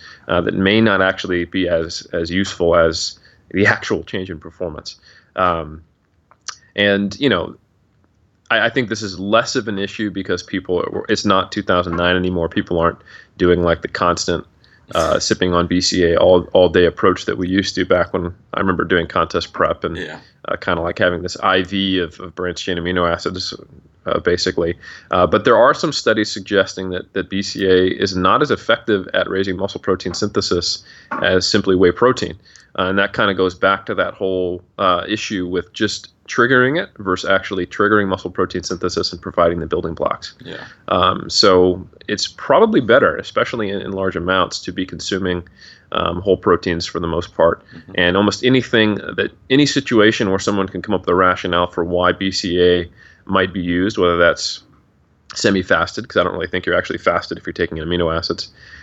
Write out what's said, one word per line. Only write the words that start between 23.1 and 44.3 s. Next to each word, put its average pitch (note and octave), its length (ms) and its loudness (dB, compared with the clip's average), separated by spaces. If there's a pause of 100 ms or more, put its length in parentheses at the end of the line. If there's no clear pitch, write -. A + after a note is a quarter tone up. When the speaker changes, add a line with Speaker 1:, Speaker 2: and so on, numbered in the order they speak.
Speaker 1:
uh, - 140 0
basically. F2 580 0 (340)
Uh, F2+ 160 4
but G#2 180 2
there B2 100 6
are B2 180 6
some D3+ 200 -2
studies A2 360 0
suggesting F#2+ 600 -2
that, F2+ 240 -8
that F2+ 160 -4
B F#2+ 120 -4
C G2 240 -4
A F#2 60 4
A F#2 160 6
is G2 300 -2
not F#2+ 240 4
as C#3+ 100 0
effective G#2+ 600 0
at F#2 160 0
raising F#2+ 260 -2
muscle F#2+ 240 -6
protein F#2 340 -4
synthesis - 720 -2 (400)
as F#2 240 2
simply G2 280 2
whey F2+ 160 6
protein. - 460 0 (420)
Uh, F#2+ 40 0
and F#2+ 140 -2
that G2 160 0
kinda G#2 200 0
goes F#2 200 0
back F#2+ 320 0
to A2+ 100 -6
that F2+ 180 -2
whole, F#2 500 -4 (140)
uh, F2+ 300 2
issue G2+ 400 -4
with F2 260 -6
just - 400 -6 (140)
triggering B2+ 540 2
it - 80 -10 (100)
versus F#2 300 -4
actually F#2+ 360 0
triggering G#2 420 2
muscle F#2 240 -4
protein F2+ 320 -4
synthesis F2 480 -4
and F2 100 -14
providing E2+ 380 0
the D#2+ 80 -6
building E2 260 -4
blocks. - 460 -6
Speaker 2:
Yeah. E2+ 260 -16 (220)
Speaker 1:
Um, F#2 420 0
so F#2 560 4 (220)
it's G#2 200 -4
probably G3 520 2
better, A2 380 4
especially - 520 -4
in, G2+ 120 -6
in - 100 -8
large F#2+ 240 -4
amounts, F2+ 460 0